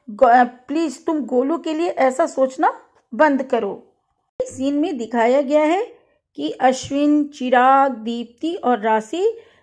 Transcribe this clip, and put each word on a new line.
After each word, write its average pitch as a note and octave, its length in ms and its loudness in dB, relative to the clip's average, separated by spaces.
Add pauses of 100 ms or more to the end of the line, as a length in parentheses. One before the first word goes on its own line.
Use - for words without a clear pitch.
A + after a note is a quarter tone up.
गौ-, A#3+ 380 4 (220)
प्लीज D4+ 380 -6
तुम D#4+ 200 -2
गोलू C4+ 320 -2
के D#4+ 160 -6
लिए E4+ 160 -4
ऐसा C4 360 0
सोचना C#4 480 -2 (400)
बंद C#4 300 2
करो।" A3 280 -2 (680)
इस - 180 -8
सीन C#4 180 -2
में D4+ 220 -2
दिखाया A#3 440 0
गया D4 220 2
है F4 200 0 (540)
कि D4 140 -6
अश्विन, C#4+ 760 0
चिराग, C4 640 2
दीप्ति A#3 640 -8
और B3 240 0
राशि A3+ 580 -2 (260)